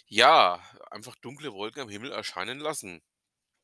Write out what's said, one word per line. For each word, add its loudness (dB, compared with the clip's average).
ja, 6
einfach -16
dunkle -14
Wolken -10
am -12
Himmel -12
erscheinen -8
lassen. -10